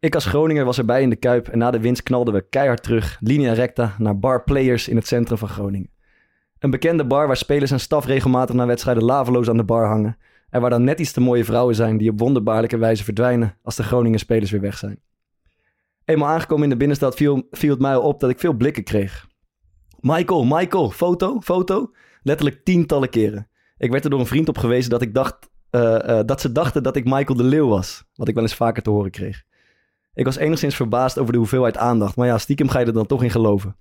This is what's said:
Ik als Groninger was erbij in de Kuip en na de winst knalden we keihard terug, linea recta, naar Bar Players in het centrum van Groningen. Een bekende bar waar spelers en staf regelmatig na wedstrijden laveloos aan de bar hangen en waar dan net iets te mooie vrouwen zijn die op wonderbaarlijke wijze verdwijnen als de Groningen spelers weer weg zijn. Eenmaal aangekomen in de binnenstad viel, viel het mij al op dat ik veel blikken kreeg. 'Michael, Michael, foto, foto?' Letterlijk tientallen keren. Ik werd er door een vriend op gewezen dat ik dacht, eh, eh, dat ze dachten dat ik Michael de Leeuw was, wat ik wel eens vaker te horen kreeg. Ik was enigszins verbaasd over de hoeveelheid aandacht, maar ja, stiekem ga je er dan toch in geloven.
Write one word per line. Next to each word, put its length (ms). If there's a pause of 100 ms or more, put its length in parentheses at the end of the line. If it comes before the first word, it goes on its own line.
Ik 140
als 120
Groninger 380
was 140
erbij 240
in 80
de 60
Kuip 320
en 100
na 120
de 100
winst 220
knalden 320
we 160
keihard 320
terug, 380
linea 320
recta, 460
naar 200
Bar 260
Players 440
in 80
het 100
centrum 320
van 100
Groningen. 420 (680)
Een 120
bekende 360
bar 200
waar 100
spelers 340
en 100
staf 260
regelmatig 480
na 120
wedstrijden 380
laveloos 440
aan 80
de 80
bar 220
hangen 320 (320)
en 100
waar 100
dan 140
net 160
iets 120
te 80
mooie 240
vrouwen 300
zijn 220
die 140
op 80
wonderbaarlijke 600
wijze 260
verdwijnen 580
als 140
de 60
Groningen 360
spelers 320
weer 100
weg 180
zijn. 220 (1040)
Eenmaal 240
aangekomen 360
in 60
de 60
binnenstad 380
viel, 360
viel 200
het 100
mij 140
al 80
op 180
dat 100
ik 80
veel 140
blikken 320
kreeg. 420 (720)
'Michael, 440
Michael, 460
foto, 500
foto?' 500 (320)
Letterlijk 420
tientallen 460
keren. 380 (300)
Ik 120
werd 140
er 60
door 100
een 60
vriend 220
op 100
gewezen 320
dat 120
ik 120
dacht, 360 (200)
eh, 480
eh, 80
dat 140
ze 120
dachten 300
dat 140
ik 80
Michael 320
de 80
Leeuw 240
was, 360 (100)
wat 140
ik 60
wel 80
eens 120
vaker 280
te 80
horen 200
kreeg. 320 (720)
Ik 100
was 120
enigszins 400
verbaasd 420
over 140
de 60
hoeveelheid 380
aandacht, 400
maar 100
ja, 120
stiekem 300
ga 100
je 80
er 60
dan 140
toch 160
in 80
geloven. 500